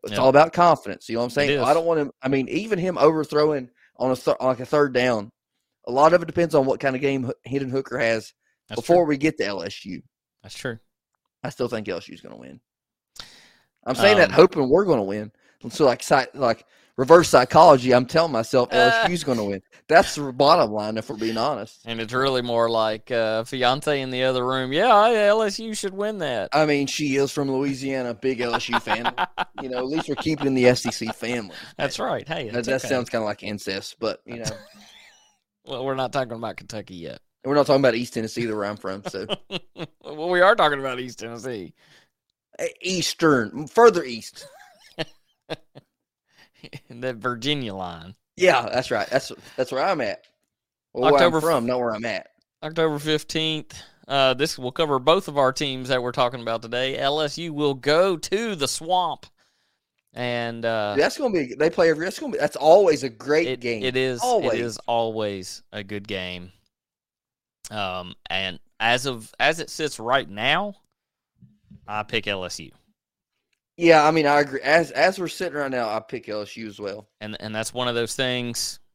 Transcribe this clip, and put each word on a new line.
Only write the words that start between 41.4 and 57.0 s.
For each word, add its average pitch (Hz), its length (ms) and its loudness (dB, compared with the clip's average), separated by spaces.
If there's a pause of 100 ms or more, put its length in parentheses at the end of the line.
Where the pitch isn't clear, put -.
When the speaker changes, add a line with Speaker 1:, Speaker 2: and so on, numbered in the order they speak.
Speaker 1:
E-, 170 60 -6 (160)
Eastern, 156 840 0
further 220 360 6
east. 120 440 -12 (500)
Speaker 2:
<laughs> - 600 -14 (1300)
The 123 240 -8
Virginia 120 600 -4
line. 87 420 -12 (200)
Speaker 1:
Yeah, 139 340 2
that's 127 220 -4
right. 107 160 -2
That's, 131 240 -4 (240)
that's 127 160 -4
where 135 120 -2
I'm 175 180 -2
at. 101 240 -6 (680)
Or 123 100 -2
where 151 100 6
Speaker 2:
October 160 240 4
Speaker 1:
I'm 151 60 2
from, 147 220 0
not 123 140 -2
where 120 140 -2
I'm 107 120 -10
at. 98 220 -6 (360)
Speaker 2:
October 160 360 -2
fifteenth. 156 760 -4 (340)
Uh, 135 260 2
this 131 240 -2
will 127 140 -6
cover 147 280 0
both 160 280 2
of 143 100 -4
our 131 160 4
teams 131 340 -6
that 131 140 0
we're 123 100 -4
talking 123 300 0
about 113 200 -4
today. 123 360 -4
L 139 240 -2